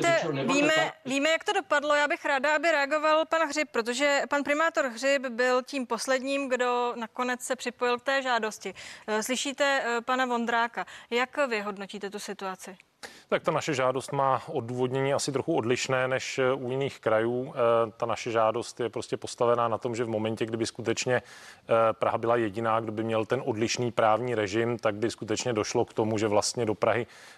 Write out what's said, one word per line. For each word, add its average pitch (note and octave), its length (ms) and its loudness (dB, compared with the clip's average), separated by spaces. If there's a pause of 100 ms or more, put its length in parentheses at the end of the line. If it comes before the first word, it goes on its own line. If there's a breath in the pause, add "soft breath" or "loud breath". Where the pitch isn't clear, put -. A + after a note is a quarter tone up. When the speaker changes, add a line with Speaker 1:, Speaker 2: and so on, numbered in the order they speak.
Speaker 1:
promiňte, E4+ 140 4
Speaker 2:
řečeno, D#4 180 0
nebylo C4+ 220 -2
to C#4+ 60 4
Speaker 1:
víme, D4+ 140 4
Speaker 2:
tak. D#4+ 180 0 (120)
Speaker 1:
víme, C#4 240 0
jak D#4+ 140 0
to G#4 100 -2
dopadlo. D4 420 2
Já D4 120 4
bych E4 180 -4
ráda, C#4+ 300 2
aby D#4+ 160 2
reagoval D#4 540 2
pan E4 220 0
Hřib, C#4+ 240 -2
protože C4+ 580 2
pan C#4+ 140 0
primátor D#4 420 0
Hřib C4 440 0
byl B3 340 2
tím C4+ 220 -6
posledním, C4 640 -2
kdo B3 460 0
nakonec B3 460 -4
se - 140 -4
připojil A#3+ 440 -2
k - 40 -18
té C#4 180 2
žádosti. A3+ 520 -2 (340 loud breath)
Eh, C4 160 0
slyšíte, C#4 600 0
eh, A#3 160 -2
pana B3+ 240 0
Vondráka. A#3 600 -2 (240 loud breath)
Jak B3 280 0 (120)
vy A3 120 -2
hodnotíte G3+ 480 -8
tu G3+ 100 -10
situaci? F#3+ 580 -10 (520 loud breath)
Speaker 3:
Tak G3+ 140 2
ta F3+ 80 2
naše D#3 220 0
žádost B2+ 380 0
má C3+ 360 4
odůvodnění B2+ 680 0
asi C3+ 180 0
trochu C3+ 240 0
odlišné B2+ 520 0
než, B2+ 320 -4
eh, C3 140 4
u C3 180 -4
jiných C3+ 280 -4
krajů. A#2 560 0
Eh, A#2 420 4
ta - 80 -2
naše A#2 260 -4
žádost A2 480 0
je A#2 100 -2
prostě - 280 -6
postavená A#2 500 2
na A2 100 0
tom, A#2+ 180 -4
že A#2 80 -2
v A2+ 60 -2
momentě, A2 360 -2
kdyby A2+ 200 -2
skutečně, A2+ 500 -2
eh, - 760 0
Praha - 240 0
byla A#2 180 2
jediná, A2+ 440 0
kdo A2 120 -4
by A2 120 -4
měl A2 220 0
ten B2+ 200 -2
odlišný A2+ 460 -2
právní A2+ 440 2
režim, A2 440 0
tak G#2+ 160 0
by G#2+ 160 0
skutečně A2 420 -4
došlo A2 320 0
k - 80 -10
tomu, A2 240 0
že G#2+ 100 0
vlastně G#2 380 0
do G#2+ 100 0
Prahy A2 320 0 (300 loud breath)